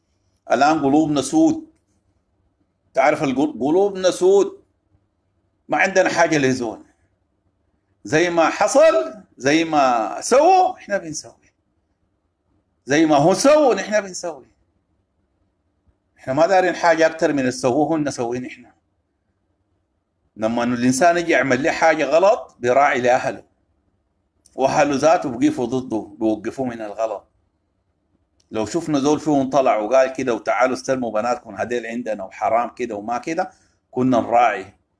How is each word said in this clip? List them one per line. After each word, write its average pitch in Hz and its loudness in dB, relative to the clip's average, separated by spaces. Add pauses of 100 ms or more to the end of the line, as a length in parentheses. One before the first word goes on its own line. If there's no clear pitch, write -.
(520)
الآن 143 2
قلوبنا 147 2
سود، 156 0 (1300)
تعرف 151 2
القل-، 139 -2
قلوبنا 185 0
سود، 190 2 (1040)
ما 151 -2
عندنا 185 2
حاجة 160 2
لزول. 123 -2 (1200)
زي 156 0
ما 165 2
حصل، - 2 (220)
زي 147 0
ما 127 0
سووا، 370 4
احنا 202 -8
بنسوي. 156 -16 (1300)
زي 156 2
ما 151 4
هو 165 4
سووا، 277 4
نحن 202 -2
بنسوي. 175 -12 (1700)
احنا 131 -10
ما 156 2
دارين 185 2
حاجة 160 2
أكتر 160 0
من 143 -2
اللي 127 -2
سووه 143 -2
نسويه 127 -6
نحن. 123 -16 (1700)
لما 117 -2
الإنسان 127 0
يجي 165 -2
يعمل 131 0
له 156 0
حاجة 156 2
غلط، 180 2
بيراعي 135 2
لأهله. 123 -2 (1040)
وأهله 139 0
ذاته 156 2
بيقفوا 127 -2
ضده، 113 -6
بيوقفوه 110 -4
من 117 -10
الغلط. 104 -8 (1200)
لو 107 -4
شفنا 156 -4
زول 143 0
فيهم 139 -2
طلع 131 2
وقال 127 0
كده: 131 -4
"وتعالوا 113 -2
استلموا 127 -6
بناتكم، 110 -6
هديل 113 -6
عندنا 110 -8
وحرام 110 -2
كده 120 -8
وما 110 -6
كده"، 165 -8 (400)
كنا 127 0
نراعي. 104 0 (260)